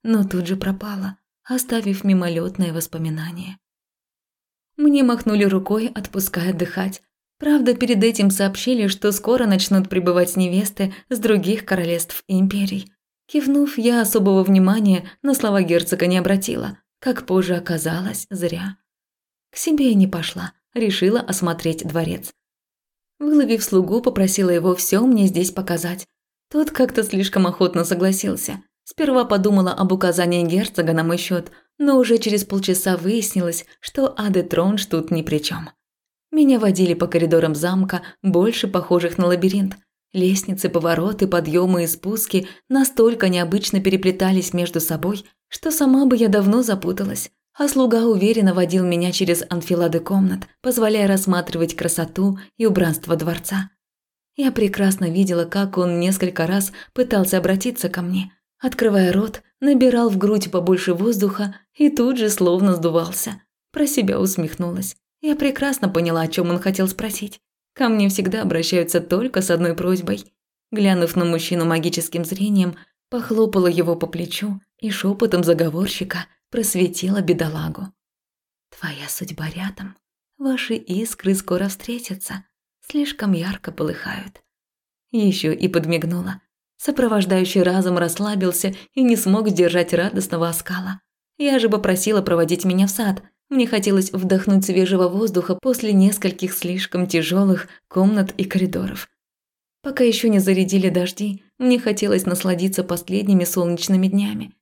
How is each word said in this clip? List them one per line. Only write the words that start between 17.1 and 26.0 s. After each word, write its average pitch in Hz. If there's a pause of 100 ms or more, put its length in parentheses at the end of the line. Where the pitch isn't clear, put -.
позже 180
оказалось, 170
зря. 175 (720)
К -
себе 294
я 220
не 190
пошла, 175 (200)
решила 208
осмотреть 170
дворец. 165 (880)
Выловив 285
слугу, 190
попросила 190
его 175
всё 196
мне 220
здесь 180
показать. 180 (420)